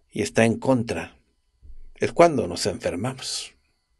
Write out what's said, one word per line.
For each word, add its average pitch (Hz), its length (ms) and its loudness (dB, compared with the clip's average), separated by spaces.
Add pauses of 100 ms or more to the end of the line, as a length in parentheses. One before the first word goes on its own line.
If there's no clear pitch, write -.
y - 140 -4
está 113 240 4
en 113 120 2
contra? - 600 -2 (800)
Es 127 140 -2
cuando 151 360 6
nos 87 180 -6
enfermamos. - 880 -6 (480)